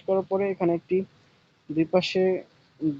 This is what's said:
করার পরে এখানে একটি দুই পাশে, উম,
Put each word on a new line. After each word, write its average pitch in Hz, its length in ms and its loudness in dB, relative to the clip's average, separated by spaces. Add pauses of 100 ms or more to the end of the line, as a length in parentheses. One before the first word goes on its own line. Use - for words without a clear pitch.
করার 190 240 0
পরে 196 120 0 (100)
এখানে 170 260 0
একটি 185 180 -2 (720)
দুই 156 240 0
পাশে, 185 300 2 (580)
উম, 156 180 -2